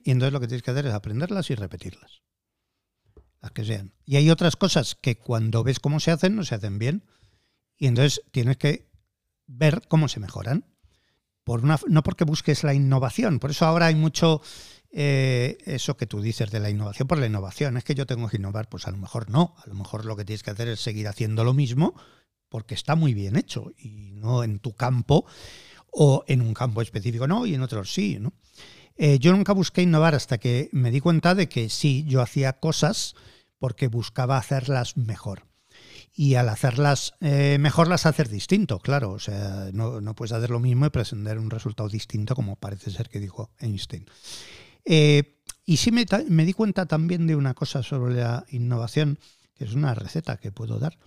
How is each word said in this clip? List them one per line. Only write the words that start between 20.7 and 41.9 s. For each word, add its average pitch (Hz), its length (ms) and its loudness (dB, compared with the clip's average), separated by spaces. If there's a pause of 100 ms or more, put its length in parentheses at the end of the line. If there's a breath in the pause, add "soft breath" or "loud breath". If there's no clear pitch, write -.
seguir 107 280 -6
haciendo 110 340 -2
lo 123 120 4
mismo 143 400 0 (560 soft breath)
porque 110 240 -12
está - 220 -2
muy 156 180 2
bien 98 220 -2
hecho. - 420 -4
Y 107 340 -18
no 117 320 -2
en 107 140 -4
tu 110 180 -10
campo 127 480 2 (640 loud breath)
o 139 380 6
en 131 140 4
un 113 100 0
campo 117 300 -2
específico 117 440 -4
no, 220 200 0
y 180 80 -2
en 131 80 -2
otros 110 300 -6
sí, 196 280 -2
¿no? 107 120 -4 (640 loud breath)
Eh, 143 220 6
yo 156 140 6
nunca 196 200 4
busqué 185 300 2
innovar 165 320 6
hasta 127 240 -2
que 123 340 0
me 123 200 2
di 139 80 2
cuenta 170 340 4
de 190 140 2
que 113 200 -4
sí, 143 380 0
yo 131 160 2
hacía 135 380 -2
cosas - 560 0 (420 soft breath)
porque 127 300 -2
buscaba 120 480 -2
hacerlas 127 600 -2
mejor. 107 500 -6 (680 loud breath)
Y 139 220 4
al 123 120 4
hacerlas, 135 720 0
eh, 143 380 2
mejor 156 300 4
las 180 180 2
haces 147 240 2
distinto, 107 480 0
claro. 127 340 -2
O 101 60 -10
sea, 98 540 -8
no, 113 280 -4
no 107 140 -8
puedes 113 180 -8
hacer 117 180 -2
lo 120 100 0
mismo 127 260 4
y 151 40 2
pretender 110 480 -4
un 110 120 -4
resultado 110 380 -6
distinto, 107 480 -4